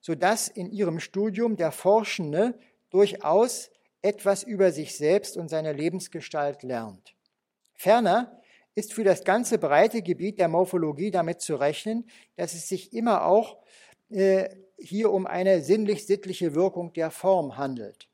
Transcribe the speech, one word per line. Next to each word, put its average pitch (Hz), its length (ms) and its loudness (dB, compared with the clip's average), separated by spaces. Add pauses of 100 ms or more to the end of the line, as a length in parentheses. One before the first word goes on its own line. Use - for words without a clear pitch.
sodass 175 480 0
in 180 220 -10
ihrem 175 300 -2
Studium 214 560 -2
der 160 160 -2
Forschende 202 840 2 (300)
durchaus 196 840 2 (300)
etwas 196 420 0
über 190 300 2
sich 160 240 -10
selbst 180 400 0
und 170 120 -8
seine 156 240 -4
Lebensgestalt 151 880 -6
lernt. 113 540 -10 (580)
Ferner 226 680 2 (340)
ist 208 200 -8
für 220 100 -4
das 190 200 4
ganze 220 340 2
breite 185 440 4
Gebiet 175 360 -4
der 175 100 2
Morphologie 165 600 0
damit 170 300 -2
zu 156 160 -6
rechnen, 208 520 -2 (280)
dass 170 180 -8
es 170 140 -12
sich - 240 -8
immer 220 340 0
auch, 208 320 2 (520)
äh, 190 380 2 (300)
hier 208 340 -2
um 190 140 0
eine 180 360 2
sinnlich-sittliche 190 920 0
Wirkung 175 380 0
der 160 180 -4
Form 170 460 0
handelt. 127 580 -8